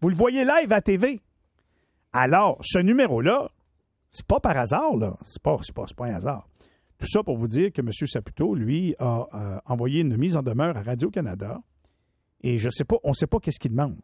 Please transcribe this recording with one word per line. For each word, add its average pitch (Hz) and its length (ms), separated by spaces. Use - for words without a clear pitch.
Vous 165 80
le 190 60
voyez 247 300
live 285 260
à 214 80
T 196 160
V. 240 240
Alors, 160 480
ce - 180
numéro-là, 196 720
c'est - 160
pas 240 140
par 190 160
hasard, 156 400
là. 107 280
C'est - 180
pas, 151 200
c'est - 140
pas, 110 100
c'est - 120
pas 123 80
un 117 100
hasard. 135 320
Tout - 80
ça - 160
pour 165 160
vous 113 100
dire 156 240
que 135 120
monsieur 117 240
Saputo, 127 480
lui, 151 420
a, 120 360
euh, 101 320
envoyé 127 360
une 131 160
mise 165 180
en 147 60
demeure 131 360
à 104 40
Radio-Canada. 123 800
Et 123 160
je 113 140
sais 139 140
pas, 220 180
on 143 100
sait - 140
pas - 120
qu'est-ce - 200
qu'il 131 120
demande. 127 320